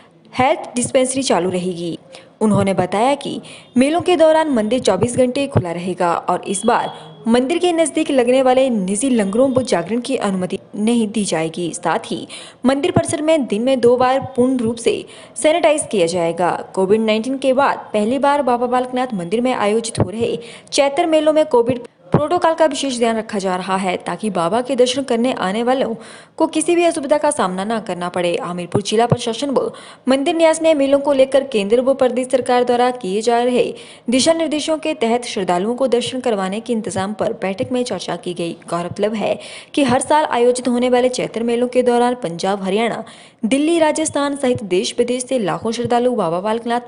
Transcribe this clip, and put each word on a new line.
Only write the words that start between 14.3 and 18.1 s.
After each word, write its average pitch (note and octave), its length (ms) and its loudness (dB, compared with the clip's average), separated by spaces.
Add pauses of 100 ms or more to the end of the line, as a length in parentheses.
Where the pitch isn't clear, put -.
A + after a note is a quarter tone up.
पूर्ण B3+ 220 2
रूप A#3 180 -2
से - 300 -2 (300)
सैनिटाइज D#4 560 2
किया F3+ 160 2
जाएगा। E3+ 680 -2
कोविड F#3+ 260 2
नाइनटीन A3 360 0
के C4 160 2
बाद B3+ 240 2 (160)
पहली A3+ 260 0